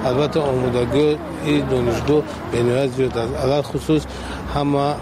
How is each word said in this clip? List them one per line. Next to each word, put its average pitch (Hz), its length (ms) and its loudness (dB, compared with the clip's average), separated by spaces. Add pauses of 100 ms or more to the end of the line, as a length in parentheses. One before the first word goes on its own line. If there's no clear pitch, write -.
البته 139 360 2
آمادگی 127 760 2 (280)
این 147 240 2
دانشگاه 123 540 2 (300)
به 120 100 0
نهایت 127 280 2
زیاد 123 280 -2
است. 117 160 -2
علل 143 280 2
خصوص 151 440 0 (480)
همه 143 480 0